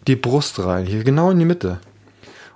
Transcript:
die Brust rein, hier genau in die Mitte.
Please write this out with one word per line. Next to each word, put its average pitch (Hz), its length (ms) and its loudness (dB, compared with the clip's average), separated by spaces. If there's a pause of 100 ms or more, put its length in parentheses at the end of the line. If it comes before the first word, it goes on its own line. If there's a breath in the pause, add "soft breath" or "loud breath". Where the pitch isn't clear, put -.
die 131 100 4
Brust 131 460 -2
rein, 92 220 0
hier 107 180 -4
genau 156 280 2
in 180 80 4
die 165 60 4
Mitte. 95 340 -2 (760 loud breath)